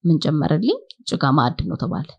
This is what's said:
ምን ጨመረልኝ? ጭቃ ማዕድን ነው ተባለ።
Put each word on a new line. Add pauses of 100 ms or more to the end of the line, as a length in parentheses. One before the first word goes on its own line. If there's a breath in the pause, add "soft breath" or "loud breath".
ምን
ጨመረልኝ? (280)
ጭቃ
ማዕድን
ነው
ተባለ። (120)